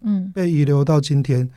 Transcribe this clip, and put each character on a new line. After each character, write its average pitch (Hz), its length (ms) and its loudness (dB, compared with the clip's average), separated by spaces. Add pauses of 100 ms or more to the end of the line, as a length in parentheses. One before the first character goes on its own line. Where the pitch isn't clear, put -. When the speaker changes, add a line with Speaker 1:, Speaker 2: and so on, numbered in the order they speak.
Speaker 1:
嗯。 190 320 -4
Speaker 2:
被 180 160 -2
遗 147 140 2
留 143 200 2
到 151 160 2
今 143 220 0
天， 131 200 0
Speaker 1:
嗯。 127 160 -4